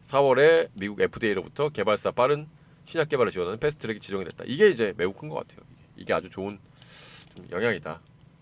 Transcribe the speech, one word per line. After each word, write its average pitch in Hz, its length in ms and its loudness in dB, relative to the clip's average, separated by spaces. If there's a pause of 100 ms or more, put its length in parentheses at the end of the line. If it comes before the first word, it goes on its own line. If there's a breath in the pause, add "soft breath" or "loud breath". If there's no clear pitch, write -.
사월에 143 720 4
미국 101 260 -6
에프디에이로부터 95 680 0
개발사 101 420 0
빠른 147 340 2 (380 soft breath)
신약 156 240 -4
개발을 123 240 2
지원하는 90 260 -4
패스트트랙이 147 420 -4
지정이 95 260 -6
됐다. - 200 -14
이게 175 220 4
이제 113 280 2
매우 92 160 -2
큰 151 160 -14
것 151 80 -8
같아요. - 240 -10 (360)
이게, 92 60 -20
이게 92 100 -4
아주 87 180 -2
좋은 98 280 -8 (760 loud breath)
좀 90 160 -20
영향이다. 85 500 -4 (420)